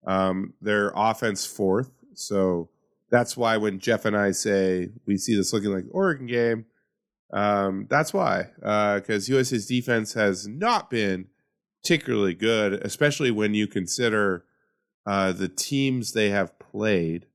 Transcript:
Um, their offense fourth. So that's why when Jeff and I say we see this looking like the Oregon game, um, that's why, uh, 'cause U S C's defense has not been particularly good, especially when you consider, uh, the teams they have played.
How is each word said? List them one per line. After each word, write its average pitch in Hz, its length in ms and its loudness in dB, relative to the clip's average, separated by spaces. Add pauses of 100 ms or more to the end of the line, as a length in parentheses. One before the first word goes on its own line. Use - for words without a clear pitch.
Um, 95 560 0
their 104 340 0
offense 110 480 0
fourth. 104 460 -2 (240)
So 92 560 -2 (400)
that's 120 260 2
why 113 220 2
when 104 220 -2
Jeff 110 260 0
and 104 100 0
I 101 140 2
say 92 600 0 (160)
we 101 120 0
see 113 180 0
this 98 160 0
looking 104 200 0
like 92 140 -4
the - 40 -18
Oregon 170 360 -2
game, 117 400 0 (680)
um, 101 580 0
that's 151 240 2
why, 120 320 0 (160)
uh, 104 380 2
'cause 104 280 -2
U 131 100 2
S 131 120 2
C's 110 160 -2
defense 120 480 0
has 98 340 2
not 190 400 0
been 98 380 -2 (560)
particularly 113 520 0
good, 107 400 2
especially 143 560 0
when 107 220 0
you 104 140 2
consider, 101 760 0 (640)
uh, 98 260 2
the 92 160 -4
teams 135 640 -2
they 107 180 2
have 98 280 -2
played. 90 760 -2